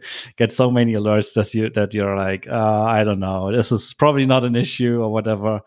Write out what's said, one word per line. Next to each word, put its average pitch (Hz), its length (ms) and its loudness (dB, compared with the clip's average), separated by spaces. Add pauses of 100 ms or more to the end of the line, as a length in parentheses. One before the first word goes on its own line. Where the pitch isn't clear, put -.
(360)
get 110 160 0
so 123 180 2
many 120 240 2
alerts 107 400 0
that 104 180 0
you, 110 180 0
that 104 220 -2
you're 98 240 -2
like, 95 300 -4
"Uh, 107 380 0
I 110 200 2
don't 104 160 0
know, 95 340 -2
this 120 180 0
is 107 220 -4
probably 139 320 2
not 131 180 2
an 120 120 0
issue," 120 460 0
or 110 100 -2
whatever. 107 540 -2